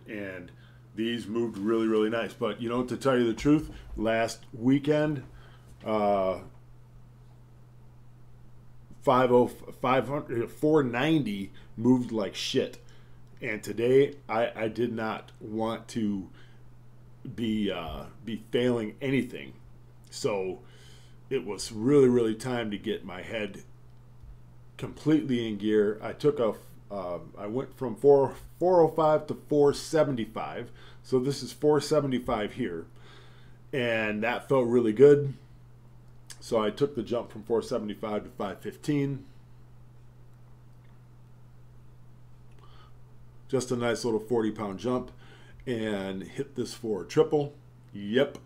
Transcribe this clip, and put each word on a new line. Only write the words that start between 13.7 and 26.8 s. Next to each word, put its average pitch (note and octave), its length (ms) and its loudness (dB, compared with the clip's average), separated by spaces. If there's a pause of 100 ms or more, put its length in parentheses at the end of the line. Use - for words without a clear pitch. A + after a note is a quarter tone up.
I, A2+ 260 0
I A2 140 -4
did A2+ 240 -2
not A2 480 -6
want A2 480 -6
to G#2 420 -4 (1040)
be, G#2+ 360 -2
uh, D#2 340 -8 (200)
be G#2+ 260 -10
failing A#2+ 520 0
anything. G#2 520 -2 (560)
So F#2+ 500 -4 (680)
it G2+ 160 -2
was G2 280 -8
really, B2+ 360 6
really A#2 280 2
time A#2+ 340 -4
to G2+ 80 -4
get F#2+ 260 -6
my F2+ 160 -12
head G2+ 440 -8 (1120)
completely B2+ 720 0
in G#2+ 100 -4
gear. G#2+ 460 4
I A2 100 -8
took D3 260 0
a A2 160 2 (400)